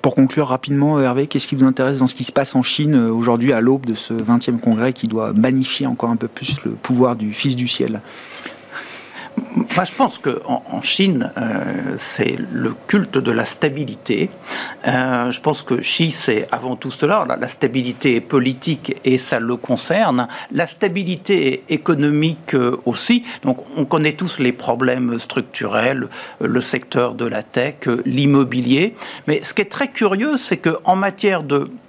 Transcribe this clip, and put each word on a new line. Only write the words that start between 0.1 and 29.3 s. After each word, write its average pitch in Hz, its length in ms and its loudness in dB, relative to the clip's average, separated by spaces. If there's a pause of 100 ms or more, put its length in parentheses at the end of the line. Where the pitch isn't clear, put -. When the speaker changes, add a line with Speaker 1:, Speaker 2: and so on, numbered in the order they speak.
Speaker 1:
conclure 139 320 4
rapidement, 143 520 2
Hervé, 135 280 2
qu'est-ce - 200 0
qui - 60 -2
vous 131 140 6
intéresse 131 320 2
dans 127 80 4
ce - 80 0
qui - 80 -6
se - 80 -2
passe 135 240 0
en 127 80 4
Chine, 151 320 2
euh, 117 160 4
aujourd'hui 117 420 2
à 113 80 4
l'aube 131 240 4
de 113 80 -2
ce 117 220 -6
vingtième 117 440 2
congrès 117 340 2
qui - 140 -4
doit 110 240 -2
magnifier 131 540 2
encore 120 240 -2
un 117 60 2
peu 117 120 -2
plus - 280 -6 (100)
le 117 60 -2
pouvoir 123 440 2
du 107 180 -4
fils 131 220 0
du 123 120 -2
ciel ? 113 340 -2 (1500)
Speaker 2:
Moi, - 300 0
je - 80 -10
pense - 260 0
qu'en, - 500 -4
en - 120 -6
Chine, 175 560 2
euh, 98 600 -4
c'est - 380 -2 (160)
le 120 220 -2 (140)
culte 196 300 2
de 127 140 0
la 117 140 0
stabilité. 143 840 -2 (560)
Euh, 127 460 0
je 123 80 -4
pense 151 240 0
que 123 120 0
Xi, 156 360 2
c'est - 400 0
avant 123 240 -4
tout 127 160 -8
cela. 180 360 2
La, - 100 -2
la - 100 -4
stabilité 123 680 0
est 113 40 0
politique 131 840 0
et 127 120 4
ça 123 220 0
le 117 160 -2
concerne. 127 720 0 (240)
La 160 160 0
stabilité 180 840 0
est - 160 -8
économique, 151 840 0
euh, 123 200 2 (100)
aussi. 233 380 2 (220)
Donc, - 140 0 (180)
on 147 80 0
connaît 156 280 2
tous 180 240 -6
les 123 140 2
problèmes 123 680 0
structurels, 117 920 -2 (320)
euh, 117 60 -2
le 123 140 2
secteur - 540 -2
de 117 100 -4
la 110 160 -4
tech, 139 460 -4
euh, 120 180 0
l'immobilier. 135 880 2 (320)
Mais 151 160 0